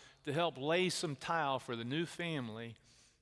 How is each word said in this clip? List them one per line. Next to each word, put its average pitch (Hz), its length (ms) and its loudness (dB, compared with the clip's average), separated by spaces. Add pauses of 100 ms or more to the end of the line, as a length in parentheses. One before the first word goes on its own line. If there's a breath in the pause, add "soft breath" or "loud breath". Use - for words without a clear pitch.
(240 loud breath)
to 147 80 -2
help 156 260 2
lay 165 300 4
some 165 260 0
tile 143 460 2
for 123 160 -4
the 113 80 -4
new 147 200 0
family 117 720 -4 (480 soft breath)